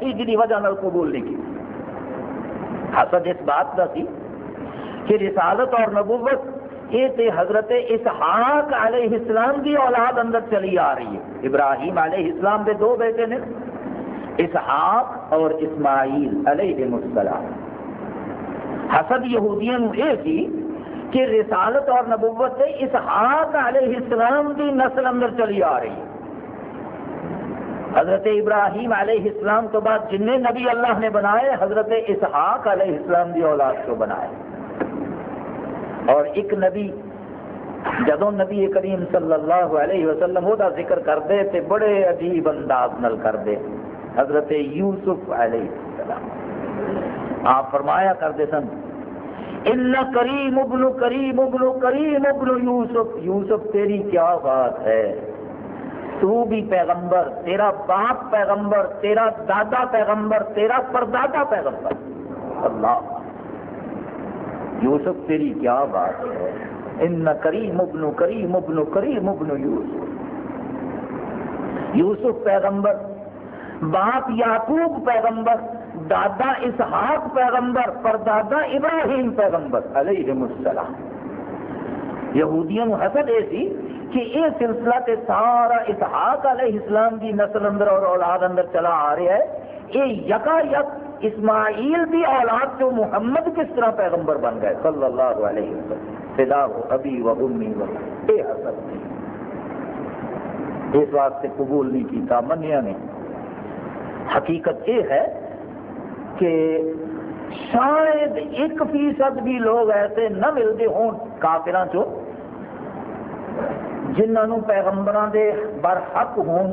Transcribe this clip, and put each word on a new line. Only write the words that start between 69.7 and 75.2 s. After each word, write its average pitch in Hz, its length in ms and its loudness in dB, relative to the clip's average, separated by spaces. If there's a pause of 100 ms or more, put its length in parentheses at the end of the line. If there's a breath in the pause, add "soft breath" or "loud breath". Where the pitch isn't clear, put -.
یوسف 208 500 -2
پیغمبر، 196 520 0 (880 loud breath)
باپ 196 480 0
یعقوب 254 760 0
پیغمبر، 226 480 2 (560)